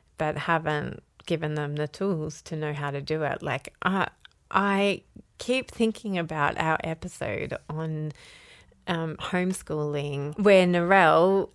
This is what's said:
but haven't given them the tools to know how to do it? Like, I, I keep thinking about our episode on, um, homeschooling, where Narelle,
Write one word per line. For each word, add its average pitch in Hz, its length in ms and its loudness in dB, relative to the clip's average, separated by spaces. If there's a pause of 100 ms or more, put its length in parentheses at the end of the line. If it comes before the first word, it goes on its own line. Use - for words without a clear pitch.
(180)
but 151 200 -2
haven't 151 680 -2 (220)
given 156 300 -2
them 147 200 -4
the 147 140 -4
tools 160 540 -4
to - 120 -10
know 151 160 -4
how 143 180 -6
to 139 120 -6
do 156 220 -4
it? - 200 -4
Like, 143 380 -6
I, 185 260 0 (420)
I 196 520 2 (380)
keep 254 300 -2
thinking 214 480 -2
about 160 400 -2
our 160 280 2
episode - 680 -6 (160)
on, 156 440 -6 (720)
um, 165 300 -4
homeschooling, 151 1200 -4
where 196 260 8
Narelle, 175 880 6